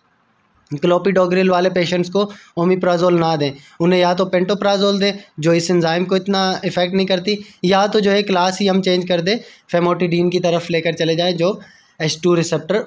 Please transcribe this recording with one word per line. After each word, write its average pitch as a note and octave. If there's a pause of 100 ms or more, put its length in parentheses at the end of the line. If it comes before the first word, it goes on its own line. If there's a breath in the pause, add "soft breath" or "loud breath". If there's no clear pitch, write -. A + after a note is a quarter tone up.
(720)
clopidogrel F3+
वाले F#3
पेशेंट्स F3
को G3 (360 loud breath)
omeprazole F3+
ना E3
दें, C#3+ (300 loud breath)
उन्हें F3+
या F3
तो F#3
pantoprazole G3+
दें G3+ (200 loud breath)
जो D#3+
इस E3+
एंजाइम E3+
को F#3+
इतना F#3+
इफेक्ट F3+
नहीं F#3+
करती, F#3+ (280 loud breath)
या F#3+
तो G#3+
जो G3+
है G3+
क्लास F#3
ही G3+
हम F#3+
चेंज F3+
कर F3+
दें, G3 (320 loud breath)
famotidine F3
की F3+
तरफ E3+
लेकर E3
चले E3
जाएं E3+
जो F#3 (400 loud breath)
एच D#3
टू F3+
रिसेप्टर E3+